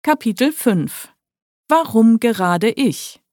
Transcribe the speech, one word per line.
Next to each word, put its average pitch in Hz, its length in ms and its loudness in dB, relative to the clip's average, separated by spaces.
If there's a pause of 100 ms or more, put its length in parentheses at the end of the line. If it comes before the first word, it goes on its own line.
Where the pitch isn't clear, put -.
Kapitel 285 480 0
fünf. - 600 -4 (540)
Warum 226 520 2
gerade 190 500 0
ich? - 520 -4 (120)